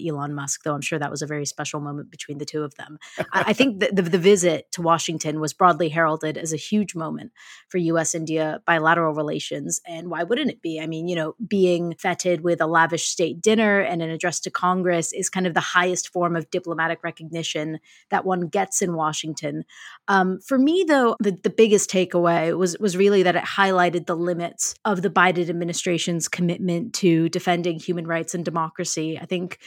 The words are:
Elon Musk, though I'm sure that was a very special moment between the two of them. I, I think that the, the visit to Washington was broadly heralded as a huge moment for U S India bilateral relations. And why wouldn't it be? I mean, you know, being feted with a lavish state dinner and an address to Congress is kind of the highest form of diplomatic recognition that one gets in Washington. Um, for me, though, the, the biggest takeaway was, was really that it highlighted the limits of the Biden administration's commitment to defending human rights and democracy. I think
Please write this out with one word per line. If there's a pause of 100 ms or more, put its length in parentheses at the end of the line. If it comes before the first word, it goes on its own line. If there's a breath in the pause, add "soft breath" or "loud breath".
Elon
Musk,
though
I'm
sure
that
was
a
very
special
moment
between
the
two
of
them. (340 loud breath)
I,
I
think
that
the,
the
visit
to
Washington
was
broadly
heralded
as
a
huge
moment (360 loud breath)
for
U
S
India
bilateral
relations.
And
why
wouldn't
it
be?
I
mean,
you
know, (140)
being
feted
with
a
lavish
state
dinner
and
an
address
to
Congress
is
kind
of
the
highest
form
of
diplomatic
recognition (300 soft breath)
that
one
gets
in
Washington. (420 loud breath)
Um,
for
me,
though,
the,
the
biggest
takeaway
was,
was
really
that
it
highlighted
the
limits
of
the
Biden
administration's
commitment
to
defending
human
rights
and
democracy.
I
think